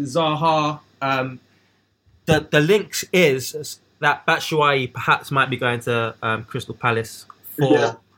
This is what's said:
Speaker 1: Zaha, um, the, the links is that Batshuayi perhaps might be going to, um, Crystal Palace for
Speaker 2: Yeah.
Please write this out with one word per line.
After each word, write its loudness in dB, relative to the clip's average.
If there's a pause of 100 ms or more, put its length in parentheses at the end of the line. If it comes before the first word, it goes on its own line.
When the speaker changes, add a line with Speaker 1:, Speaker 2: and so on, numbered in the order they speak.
Speaker 1:
Zaha, 0 (200)
um, -4 (840)
the, 2
the 4
links 0
is 0 (200)
that -2
Batshuayi 0
perhaps -2
might 0
be 0
going -2
to, -2
um, -4
Crystal -10
Palace -4 (320)
for 4
Speaker 2:
Yeah. 2 (240)